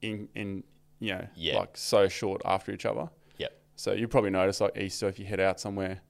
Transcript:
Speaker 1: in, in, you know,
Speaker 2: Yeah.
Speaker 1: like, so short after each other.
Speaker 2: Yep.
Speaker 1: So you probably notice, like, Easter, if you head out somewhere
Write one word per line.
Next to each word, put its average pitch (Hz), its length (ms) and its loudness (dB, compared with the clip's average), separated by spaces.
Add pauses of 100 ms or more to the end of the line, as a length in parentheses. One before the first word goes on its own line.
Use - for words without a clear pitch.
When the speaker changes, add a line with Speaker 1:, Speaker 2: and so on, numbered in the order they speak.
Speaker 1:
in, 107 340 -6
in, 98 280 -6 (360)
you 104 140 -2
know, 92 220 -6
Speaker 2:
Yeah. 80 240 0
Speaker 1:
like, - 180 -6
so 101 300 6
short 95 380 -4
after 95 260 0
each 101 140 -6
other. 165 240 -2 (280)
Speaker 2:
Yep. - 220 -8 (160)
Speaker 1:
So - 180 -4
you 113 140 0
probably 107 240 4
notice, 95 300 4
like, 101 160 2
Easter, 101 300 -2
if 95 120 -4
you 98 60 -10
head 98 140 -2
out 95 200 2
somewhere 95 500 -4